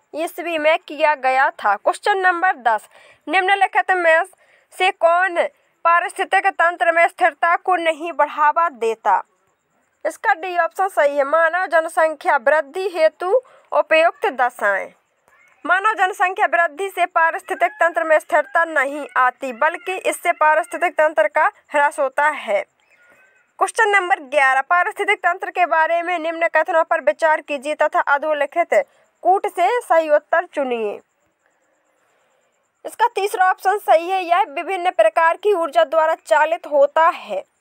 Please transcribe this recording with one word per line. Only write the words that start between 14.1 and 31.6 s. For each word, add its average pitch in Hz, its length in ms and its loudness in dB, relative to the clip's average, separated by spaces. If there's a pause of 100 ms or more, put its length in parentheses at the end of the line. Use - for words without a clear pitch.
दशाएं। 208 580 -2 (760)
मानव 381 300 0
जनसंख्या 381 520 -2
वृद्धि 339 420 -2
से 349 180 -2
पारिस्थितिक 339 680 -2
तंत्र 339 300 0
में 311 160 2
स्थिरता 330 480 0
नहीं 285 400 -4 (100)
आती, 254 360 0
बल्कि 339 460 -4
इससे 330 340 -2
पारिस्थितिक 311 600 0
तंत्र 311 340 2
का 320 200 0 (180)
ह्रास 294 320 0
होता 285 300 0
है। 226 340 -4 (960)
Question 415 300 0
number 381 320 0
ग्यारह, 269 400 0
पारिस्थितिक 359 580 0
तंत्र 359 320 -4
के 359 160 0
बारे 320 340 0
में 349 180 -4
निम्न 330 280 -4
कथनों 320 360 0
पर 320 180 -4
विचार 311 400 0
कीजिए 294 340 -6
तथा 302 260 0
अधोलिखित 285 720 -2 (500)
कूट 381 240 2
से 370 200 0 (140)
सही 330 280 0
उत्तर 320 360 0
चुनिए। 240 500 -4 (1900)